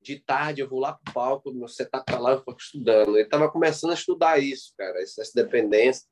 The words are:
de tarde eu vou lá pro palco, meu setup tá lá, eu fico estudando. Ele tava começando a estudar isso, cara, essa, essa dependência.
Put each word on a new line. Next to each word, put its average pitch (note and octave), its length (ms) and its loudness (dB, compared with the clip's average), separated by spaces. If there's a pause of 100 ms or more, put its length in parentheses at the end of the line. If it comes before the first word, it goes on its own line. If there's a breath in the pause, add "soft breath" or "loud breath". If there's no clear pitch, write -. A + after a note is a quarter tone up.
de C3+ 200 -14
tarde C#3+ 420 -4
eu B2+ 60 -6
vou C3 120 -6
lá C#3 140 -4
pro - 180 -18
palco, C3 400 -4
meu A#2+ 160 -12
setup - 420 -8
tá B2+ 80 -4
lá, B2 140 0
eu C3+ 60 2
fico - 200 -14
estudando. G#2+ 600 2
Ele G#2+ 100 2
tava D3+ 220 2
começando D#3+ 400 0
a F3 40 0
estudar E3 440 2
isso, C#3 380 -4
cara, F#2 260 -6
essa, - 180 -12
essa A2 140 -10
dependência. A2+ 760 2